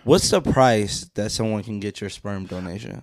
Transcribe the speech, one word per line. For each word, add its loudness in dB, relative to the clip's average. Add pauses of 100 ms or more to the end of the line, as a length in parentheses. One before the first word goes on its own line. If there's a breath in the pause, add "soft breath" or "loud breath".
What's 6
the 4
price 2
that -4
someone -2
can -8
get -8
your -8
sperm -8
donation? -10